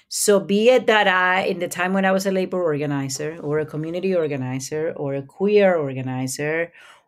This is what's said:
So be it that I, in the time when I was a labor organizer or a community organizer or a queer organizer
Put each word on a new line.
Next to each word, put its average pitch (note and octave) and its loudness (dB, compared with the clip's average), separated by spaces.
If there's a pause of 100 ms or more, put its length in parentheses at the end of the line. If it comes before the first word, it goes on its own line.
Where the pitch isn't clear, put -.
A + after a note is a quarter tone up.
So - 2
be G3+ 2
it B3 6
that G#3+ 4
I, F#3 2
in G3 -2
the E3+ -4
time F3+ -2
when F#3+ 2
I F#3+ 4
was G3 0
a F#3+ 0
labor F#3 -2
organizer D3 -4
or D3 -2
a D3+ -2
community E3+ -4
organizer C#3+ -4
or C#3 -4
a C#3 -4
queer F#3+ 2
organizer C3+ -4 (360)